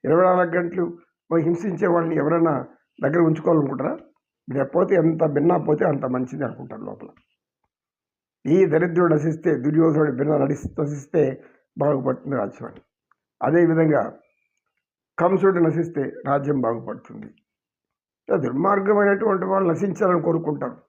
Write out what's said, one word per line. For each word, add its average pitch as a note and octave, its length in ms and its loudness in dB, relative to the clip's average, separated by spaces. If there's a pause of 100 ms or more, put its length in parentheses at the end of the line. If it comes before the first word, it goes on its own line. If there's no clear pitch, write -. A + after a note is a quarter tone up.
ఇరవై E3 200 4
నాలుగు F3+ 320 2
గంటలు F3 420 -4 (380)
హింసించే E3+ 500 -2
వాళ్ళని E3 300 0
ఎవరైనా D3+ 500 0 (380)
దగ్గర D3 140 0
ఉంచుకోవాలనుకుంటారా? E3+ 800 0 (540)
వీడు C3+ 120 -2
పోతే F3+ 300 0
ఎంత, E3 300 2
భిన్నా D3+ 320 2
పోతే D3+ 280 0
అంత C3+ 220 -2
మంచిది B2+ 380 -4
అనుకుంటారు A2+ 380 -12
లోపల. G2+ 260 -14 (1400)
ఈ F3+ 200 4
దరిద్రుడు E3 460 2
నశిస్తే, D#3 420 0
దుర్యోధనుడు D3+ 580 2
భిన్న D3 240 -2
నడిస్-, C#3+ 460 -4
నశిస్తే C#3+ 640 -2 (340)
బాగుపడుతుంది C3 580 -2
రాజ్యం. G#2+ 340 -6 (720)
అదేవిధంగా D#3+ 760 2 (1000)
కంసుడు F#3 400 4
నశిస్తే D#3+ 540 0 (140)
రాజ్యం C#3 340 -2
బాగుపడుతుంది. A2+ 680 -6 (1000)
ఇలా E3 80 0
దుర్మార్గమైనటువంటి G3 1080 2
వాళ్ళు F#3+ 240 0
నశించాలని F3+ 540 0
కోరుకుంటారు D3+ 540 -2 (120)